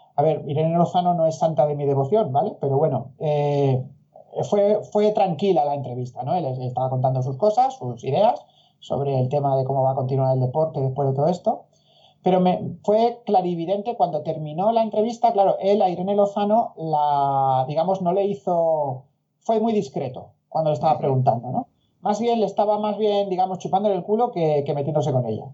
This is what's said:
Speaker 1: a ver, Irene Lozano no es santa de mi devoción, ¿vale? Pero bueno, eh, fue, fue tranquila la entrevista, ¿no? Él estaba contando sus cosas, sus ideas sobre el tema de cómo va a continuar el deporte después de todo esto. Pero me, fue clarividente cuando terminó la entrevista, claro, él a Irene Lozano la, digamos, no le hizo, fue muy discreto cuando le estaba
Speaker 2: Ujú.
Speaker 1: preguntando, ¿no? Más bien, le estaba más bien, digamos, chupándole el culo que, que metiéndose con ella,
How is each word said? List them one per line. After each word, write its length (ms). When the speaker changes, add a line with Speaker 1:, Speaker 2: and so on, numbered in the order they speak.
Speaker 1:
a 80
ver, 240
Irene 280
Lozano 380
no 140
es 100
santa 300
de 80
mi 100
devoción, 460
¿vale? 280
Pero 180
bueno, 420
eh, 680
fue, 320
fue 200
tranquila 520
la 120
entrevista, 480
¿no? 100
Él 120
estaba 440
contando 320
sus 160
cosas, 380
sus 280
ideas 360
sobre 380
el 120
tema 260
de 80
cómo 200
va 80
a 40
continuar 380
el 80
deporte 400
después 260
de 80
todo 140
esto. 380
Pero 200
me, 420
fue 420
clarividente 680
cuando 280
terminó 500
la 100
entrevista, 480
claro, 300
él 200
a 80
Irene 280
Lozano 580
la, 880
digamos, 360
no 100
le 140
hizo, 800
fue 220
muy 100
discreto 600
cuando 200
le 40
estaba 200
Speaker 2:
Ujú. 60
Speaker 1:
preguntando, 500
¿no? 180
Más 180
bien, 220
le 40
estaba 320
más 200
bien, 320
digamos, 300
chupándole 360
el 80
culo 280
que, 340
que 80
metiéndose 400
con 140
ella, 260